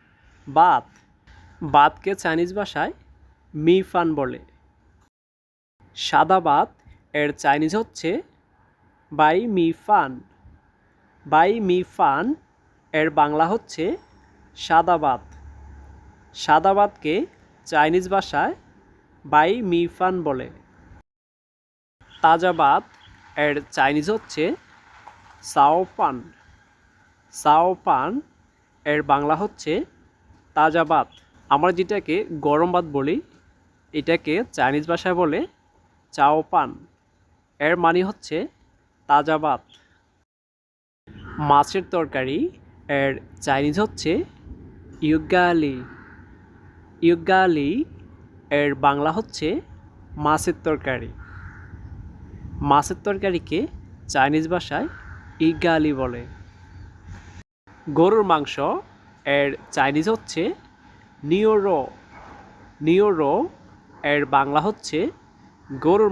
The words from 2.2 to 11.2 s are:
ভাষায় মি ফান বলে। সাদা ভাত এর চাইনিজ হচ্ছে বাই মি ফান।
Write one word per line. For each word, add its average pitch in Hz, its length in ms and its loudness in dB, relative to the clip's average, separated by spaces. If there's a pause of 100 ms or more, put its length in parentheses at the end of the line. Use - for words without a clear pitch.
ভাষায় 196 400 -4 (600)
মি 160 240 4 (120)
ফান 175 180 0 (120)
বলে। 123 200 -6 (1600)
সাদা 160 420 2
ভাত 165 300 0 (440)
এর 147 240 0
চাইনিজ 151 380 0
হচ্ছে 220 340 -6 (1040)
বাই 151 260 2 (100)
মি 180 200 0 (180)
ফান। 170 260 2 (1120)